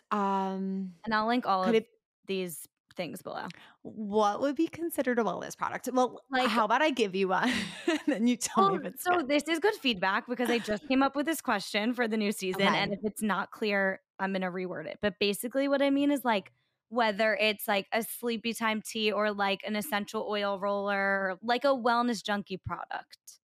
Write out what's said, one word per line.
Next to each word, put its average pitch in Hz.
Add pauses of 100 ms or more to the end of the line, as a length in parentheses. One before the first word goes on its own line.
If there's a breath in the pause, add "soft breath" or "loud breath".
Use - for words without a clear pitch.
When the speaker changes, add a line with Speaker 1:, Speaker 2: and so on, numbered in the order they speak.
(100)
Speaker 1:
Um, 190 (100)
Speaker 2:
And 220
I'll 214
link 240
all 190
Speaker 1:
could 208
Speaker 2:
of 226
Speaker 1:
it - (380)
Speaker 2:
these 185 (300)
things 185
below. - (360 loud breath)
Speaker 1:
What 208
would 277
be 320
considered 277
a -
wellness 175
product? -
Well, 254 (100)
Speaker 2:
Like 262
Speaker 1:
how 220
about 233
I 311
give 214
you 190
one, 185 (180)
<laughs> -
and 320
then 233
you 240
tell -
me 392
Speaker 2:
Well, -
Speaker 1:
if 180
it's -
Speaker 2:
so 359
Speaker 1:
good. 302
Speaker 2:
this 285
is 320
good 415
feedback 202
because 240
I 240
just 208
came 262
up 277
with 285
this 320
question 214
for 233
the 220
new 208
season, 190
Speaker 1:
Okay. 180
Speaker 2:
and 202
if 196
it's 214
not 196
clear, 196 (180)
I'm 196
gonna 185
reword 180
it. -
But 208
basically 233
what 277
I 277
mean 285
is, 285
like, 214 (360)
whether 220
it's, 214
like, 196
a 226
sleepy 233
time 220
tea 214
or, 208
like, 196
an 214
essential 202
oil 202
roller, 202
or, 196
like, 240
a 285
wellness 240
junkie 202
product. -